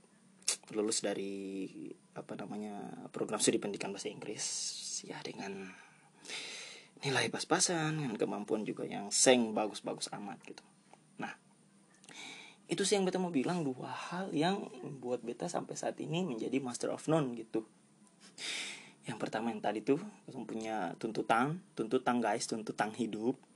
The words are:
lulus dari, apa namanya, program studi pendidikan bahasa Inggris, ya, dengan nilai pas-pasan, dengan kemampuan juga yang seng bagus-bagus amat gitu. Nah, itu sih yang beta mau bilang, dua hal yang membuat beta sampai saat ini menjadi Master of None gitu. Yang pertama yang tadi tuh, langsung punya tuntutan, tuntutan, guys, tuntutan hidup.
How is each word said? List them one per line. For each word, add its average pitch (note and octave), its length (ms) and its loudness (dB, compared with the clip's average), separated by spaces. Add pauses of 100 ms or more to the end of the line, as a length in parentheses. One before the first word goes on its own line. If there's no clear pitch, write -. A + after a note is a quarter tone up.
(720)
lulus G#2+ 320 2
dari, G2 640 -2 (480)
apa - 160 -8
namanya, G#2 480 -6 (320)
program G#2+ 240 -2
studi A2 240 4
pendidikan G2 320 -4
bahasa G2 160 -4
Inggris, - 320 -8 (640)
ya, - 160 -10
dengan G2 480 -8 (1300)
nilai A#2+ 260 4
pas-pasan, D#3+ 720 2
dengan A#2+ 160 0
kemampuan - 480 0
juga - 240 -4
yang G2+ 240 -4
seng A#2+ 400 8
bagus-bagus G#2+ 640 -2
amat G2+ 300 -8
gitu. - 160 -16 (580)
Nah, G#2 140 -6 (1300)
itu E3+ 220 0
sih G3+ 100 8
yang F#3+ 80 6
beta F#3 160 4
mau F3+ 80 2
bilang, E3 320 4
dua B2+ 300 -2
hal F#3 420 -4
yang F#3 320 4 (160)
membuat B2 400 -4
beta A#2+ 240 -4
sampai - 320 -4
saat - 240 -2
ini D#3+ 240 0
menjadi A#2 320 0
Master B2+ 320 -2
of - 160 -4
None C#3+ 320 4
gitu. A2+ 320 -4 (1400)
Yang A2 140 -6
pertama A2+ 340 0
yang G#2 80 -4
tadi G#2+ 240 0
tuh, C#3+ 160 4 (240)
langsung A#2 240 -8
punya A2 480 -2
tuntutan, A#2+ 640 2 (160)
tuntutan, B2 400 2
guys, A2+ 320 2
tuntutan G#2+ 460 -2
hidup. A2+ 420 0 (180)